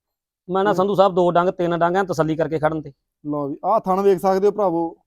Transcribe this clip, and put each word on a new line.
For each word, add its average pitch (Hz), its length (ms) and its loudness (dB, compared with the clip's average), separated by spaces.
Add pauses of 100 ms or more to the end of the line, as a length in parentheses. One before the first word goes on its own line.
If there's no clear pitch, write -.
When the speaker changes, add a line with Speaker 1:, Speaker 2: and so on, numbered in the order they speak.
(500)
Speaker 1:
ਮੈਂ 190 140 0
ਨਾ 208 60 2
Speaker 2:
ਹੂੰ। 196 60 2
Speaker 1:
ਸੰਧੂ 196 200 0
ਸਾਹਿਬ, 190 180 4
ਦੋ 180 180 2
ਡੰਗ, 175 180 2
ਤਿੰਨ 170 300 -2
ਡੰਗ 170 160 0
ਐਂ 196 80 2
ਤਸੱਲੀ 160 320 -2
ਕਰਕੇ 156 240 -4
ਖੜਨ 156 220 -2
ਤੇ। 143 120 -16 (320)
Speaker 2:
ਲਓ 147 220 -4
ਵੀ, 151 180 -8
ਆਹ 208 140 2
ਥਣ 190 220 -2
ਵੇਖ 196 180 2
ਸਕਦੇ 190 280 0
ਹੋ 202 40 2
ਭਰਾਵੋ 170 560 -2